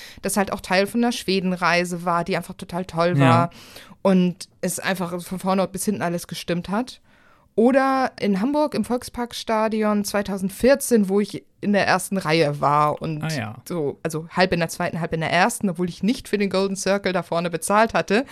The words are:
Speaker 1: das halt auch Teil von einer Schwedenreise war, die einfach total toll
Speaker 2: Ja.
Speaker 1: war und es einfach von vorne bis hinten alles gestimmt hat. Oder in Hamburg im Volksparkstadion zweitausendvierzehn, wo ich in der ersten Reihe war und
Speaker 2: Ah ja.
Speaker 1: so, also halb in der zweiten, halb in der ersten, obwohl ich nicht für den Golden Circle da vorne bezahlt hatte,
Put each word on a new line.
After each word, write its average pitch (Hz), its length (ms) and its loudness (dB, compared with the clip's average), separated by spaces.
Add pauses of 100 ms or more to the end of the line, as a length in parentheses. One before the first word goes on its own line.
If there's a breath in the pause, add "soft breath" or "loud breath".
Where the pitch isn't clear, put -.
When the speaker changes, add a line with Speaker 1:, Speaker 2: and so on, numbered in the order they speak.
(220 loud breath)
Speaker 1:
das - 160 -2
halt 196 140 0
auch 196 100 -6
Teil 196 260 2
von 233 160 0
einer 240 80 2
Schwedenreise 180 920 0
war, 170 180 0
die 175 140 -2
einfach 175 180 -10
total 185 300 -8
toll 170 320 0
Speaker 2:
Ja. 143 120 6
Speaker 1:
war 170 200 4 (520 loud breath)
und 180 480 2 (120)
es 180 180 -4
einfach 175 420 -4
von 175 180 -10
vorne 190 280 0
bis 185 180 -8
hinten 196 160 -2
alles 175 260 -4
gestimmt 170 420 -6
hat. 220 320 -4 (540 soft breath)
Oder 262 640 4
in 190 200 2
Hamburg 285 360 0
im 214 100 0
Volksparkstadion 220 1200 -2
zweitausendvierzehn, 208 1040 2
wo 196 100 2
ich - 240 -4 (160)
in 202 140 0
der - 140 2
ersten 180 320 2
Reihe 151 420 2
war 147 400 2
und 156 220 -4
Speaker 2:
Ah 156 100 -4
ja. 110 220 -6 (120)
Speaker 1:
so, 151 360 -4
also 160 260 -6
halb 185 240 2
in 170 60 0
der 165 100 0
zweiten, 170 300 -6
halb 165 120 -4
in 160 100 -2
der 156 100 -2
ersten, 202 360 2
obwohl 180 220 -2
ich - 140 -10
nicht 196 260 0
für 208 80 -2
den 196 140 0
Golden 196 240 0
Circle 196 380 0
da 180 100 -2
vorne 170 260 -2
bezahlt 208 460 2
hatte, 202 360 2